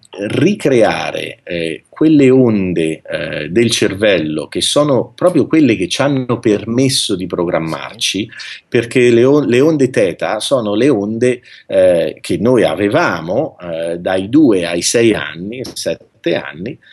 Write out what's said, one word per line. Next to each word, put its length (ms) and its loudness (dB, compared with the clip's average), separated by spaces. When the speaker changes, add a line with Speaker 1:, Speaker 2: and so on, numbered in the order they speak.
Speaker 1:
ricreare, 1160 0
eh, 440 -6
quelle 420 4
onde, 760 2
eh, 440 -8
del 220 2
cervello 760 0
che 140 -6
sono 540 0
proprio 320 2
quelle 280 4
che 120 -4
ci 140 -4
hanno 380 -2
permesso 760 0
di 120 -6
programmarci, 1080 -4
Speaker 2:
Sì. 320 -16
Speaker 1:
perché 440 0
le 120 4
on-, 240 4
le 140 2
onde 280 2
theta 500 -2
sono 360 -2
le 140 2
onde, 520 0
eh, 540 2
che 160 -4
noi 260 4
avevamo, 1000 -2
eh, 380 -6
dai 300 -4
due 360 4
ai 160 -2
sei 320 2
anni, 480 -8
sette 640 -6
anni, 420 -10